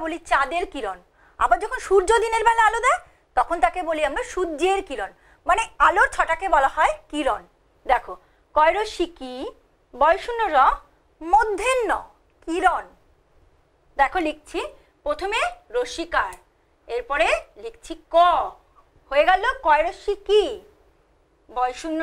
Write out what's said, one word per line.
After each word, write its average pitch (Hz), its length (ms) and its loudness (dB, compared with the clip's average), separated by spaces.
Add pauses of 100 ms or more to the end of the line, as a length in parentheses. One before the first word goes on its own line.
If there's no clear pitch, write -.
বলি 330 140 -8 (120)
চাঁদের 285 440 -2
কিরণ। 202 260 -8 (400)
আবার 339 200 2
যখন 440 280 -8
সূর্য 381 220 4 (140)
দিনের 453 240 -2
বেলা 453 220 4
আলো 453 160 -2
দেয়, 640 140 2 (380)
তখন 262 220 -2
তাকে 339 200 0 (100)
বলি 311 200 -4
আমরা 381 140 -6
সূর্যের 370 640 -2
কিরণ। 208 240 -10 (340)
মানে 370 180 2 (240)
আলোর 370 280 4
ছটাকে 330 400 -2
বলা 269 200 4
হয় 370 180 2 (180)
কিরণ। 285 320 -4 (420)
দেখো, 226 280 0 (420)
কয় 311 220 4
রশ্মি 415 300 -4 (120)
কি? 254 140 -12 (600)
বয় 302 240 4
শূন্য 466 240 -6 (140)
র, - 20 4 (640)
মূর্ধন্য, 427 680 0 (540)
কিরণ। 339 400 0 (1120)
দেখো 277 300 0
লিখছি, - 320 -8 (440)
প্রথমে 359 360 -4 (380)
রশ্মিকার, 247 560 -4 (540)
এরপরে 277 400 -2 (360)
লিখছি - 300 -16 (200)
ক, - 20 -2 (960)
হয়ে 285 200 2
গেল 381 140 4 (220)
কয় 311 220 4
রশ্মি - 280 -6 (120)
কি? 415 160 4 (1120)
বয় 247 180 0
শূন্য 320 300 -6